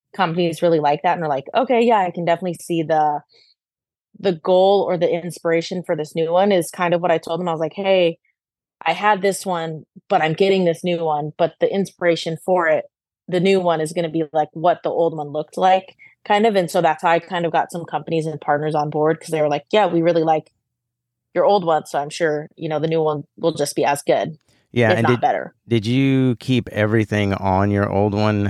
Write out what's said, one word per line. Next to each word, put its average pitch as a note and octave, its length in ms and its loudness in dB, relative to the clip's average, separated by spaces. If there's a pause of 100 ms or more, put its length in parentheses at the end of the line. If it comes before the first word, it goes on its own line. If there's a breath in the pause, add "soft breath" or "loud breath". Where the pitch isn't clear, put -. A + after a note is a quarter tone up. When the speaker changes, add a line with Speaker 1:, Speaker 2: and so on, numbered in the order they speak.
(140)
Speaker 1:
Companies E3+ 480 -2
really E3 180 2
like D3 220 0
that. - 120 0
And F3 100 -4
they're D#3 60 -4
like, C#3 260 -4
"Okay, A#3+ 260 2
yeah, A#3 160 4
I F3+ 140 0
can F3 120 -6
definitely E3+ 380 -2
see E3 220 -2
the, D3+ 380 0 (1000 soft breath)
the G3 140 0
goal F#3 540 2
or F#3 80 -2
the E3 140 0
inspiration E3+ 760 -4
for F3 120 -4
this D#3 180 -8
new E3 180 -2
one," F#3+ 200 4
is F3 180 2
kind F3 240 -2
of E3+ 80 0
what F3 80 -2
I E3 80 4
told E3 220 -6
them. F3+ 80 -4
I E3+ 40 -4
was D#3+ 80 -4
like, D#3 140 -4
"Hey, F#3 460 0 (640)
I E3 80 0
had G3 300 0
this G3 200 -2
one, E3 420 -6 (220)
but F#3 140 2
I'm D#3 120 0
getting F#3+ 320 2
this E3 180 0
new E3+ 200 -2
one. D3+ 320 -4
But E3 240 -2
the - 140 0
inspiration F3 720 -2
for F3+ 220 0
it, D3+ 180 0 (420)
the F3 120 -2
new F#3+ 200 2
one E3+ 220 0
is D#3+ 100 -4
gonna E3+ 180 -4
be, D#3 220 -2
like, D3+ 220 0
what D#3+ 300 0
the D#3 80 -2
old D#3+ 260 0
one D3 120 -8
looked D3 280 -8
like," F#3+ 380 2 (300 soft breath)
kind G#3 200 2
of. A3 100 2
And F3+ 140 0
so F#3 100 0
that's D#3+ 220 0
how F3 80 2
I E3+ 80 4
kind E3+ 300 -4
of D#3 40 -2
got D#3+ 200 0
some E3+ 140 -10
companies D#3+ 420 -4
and D3+ 120 -8
partners D3+ 360 -2
on D3+ 160 -2
board, D#3 280 0
'cause - 100 -18
they D#3+ 120 -2
were D3+ 80 2
like, C#3+ 220 -4
"Yeah, G#3 160 4
we E3+ 160 0
really E3 200 2
like D#3 280 0 (800)
your F3 120 2
old G3 200 2
one. D#3 220 0
So D#3+ 100 -6
I'm C#3+ 140 -4
sure, D3+ 440 -2
you D#3+ 140 -8
know, D#3 80 -4
the D3+ 100 -2
new D#3+ 140 0
one D3+ 220 -2 (120)
will D#3+ 200 -2
just C#3+ 200 -4
be D3 80 0
as C#3+ 200 0
good, D3 340 -2 (340)
Speaker 2:
Yeah, A#2 200 4
Speaker 1:
if A2 80 4
Speaker 2:
and A#2 40 2
Speaker 1:
not - 60 2
Speaker 2:
did, A#2+ 120 2
Speaker 1:
better." G#2 340 -2 (120)
Speaker 2:
did A2 180 0
you C3 540 2
keep B2+ 300 -2
everything G#2 640 0
on G2 380 0
your G2+ 180 0
old G2 240 0
one G#2 360 0